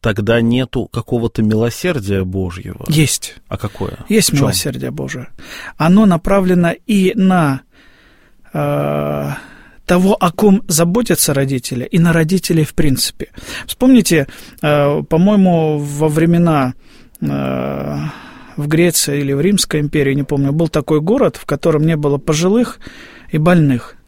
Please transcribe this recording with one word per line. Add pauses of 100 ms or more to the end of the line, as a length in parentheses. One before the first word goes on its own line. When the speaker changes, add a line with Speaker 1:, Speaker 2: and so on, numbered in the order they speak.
Speaker 1:
тогда
нету
какого-то
милосердия
Божьего.
Speaker 2:
Есть. (120)
Speaker 1:
А
какое? (120)
Speaker 2:
Есть
Speaker 1:
В
чём?
Speaker 2:
милосердие
Божие. (480)
Оно
направлено (120)
и
на, (920)
э, (540)
того,
о
ком
заботятся
родители,
и
на
родителей
в
принципе. (400)
Вспомните, (340)
э,
по-моему,
во
времена, (480)
э, (600)
в
Греции
или
в
Римской
империи,
не
помню,
был
такой
город,
в
котором
не
было
пожилых (520)
и
больных. (120)